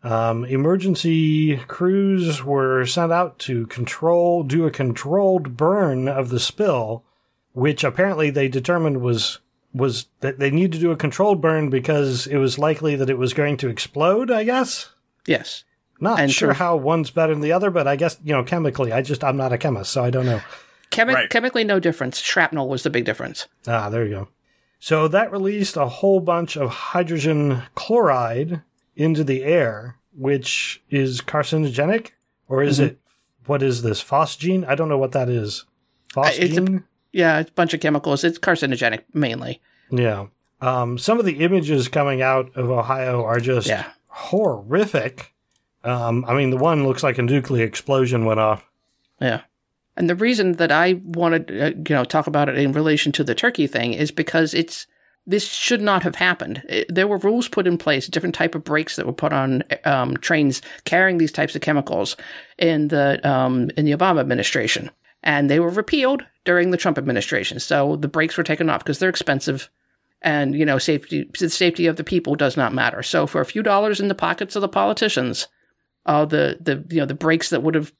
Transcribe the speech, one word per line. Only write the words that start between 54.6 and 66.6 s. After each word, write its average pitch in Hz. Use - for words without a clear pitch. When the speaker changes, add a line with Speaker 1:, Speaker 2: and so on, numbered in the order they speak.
Speaker 2:
this 196
should -
not 202
have -
happened. 175
It, -
there 190
were 208
rules 220
put 196
in 175
place, 139
different -
type 165
of 156
brakes 156
that -
were 135
put 151
on, 135
um, 135
trains 147
carrying 180
these 160
types 151
of -
chemicals 143
in 156
the, 143
um, 127
in 151
the 147
Obama 170
administration. 123
And 143
they 147
were 170
repealed 262
during 175